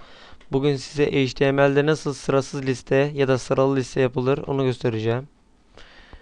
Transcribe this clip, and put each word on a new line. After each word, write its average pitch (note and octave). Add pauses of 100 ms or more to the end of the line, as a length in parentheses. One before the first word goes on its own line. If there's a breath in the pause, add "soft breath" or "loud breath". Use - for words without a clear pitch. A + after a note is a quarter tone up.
(520 loud breath)
Bugün C#3
size C#3+
H C3+
T C#3
M C#3
L'de C#3+
nasıl D3+
sırasız C3+
liste C3+
ya C#3
da B2+
sıralı C3+
liste C3
yapılır C3
onu C#3
göstereceğim. A#2+ (920 loud breath)